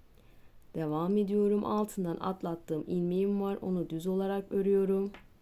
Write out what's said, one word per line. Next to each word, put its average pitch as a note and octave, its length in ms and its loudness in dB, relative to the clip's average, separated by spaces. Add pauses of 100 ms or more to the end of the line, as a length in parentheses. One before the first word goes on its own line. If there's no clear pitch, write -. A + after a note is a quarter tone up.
(760)
Devam D#3+ 420 0
ediyorum. G#3 480 4
Altından G#3 560 -2
atlattığım E3+ 680 -4
ilmeğim F#3 540 0
var. G3 220 -2
Onu F3+ 280 -2
düz E3 160 -4
olarak G3 460 -2
örüyorum. G3 600 2 (300)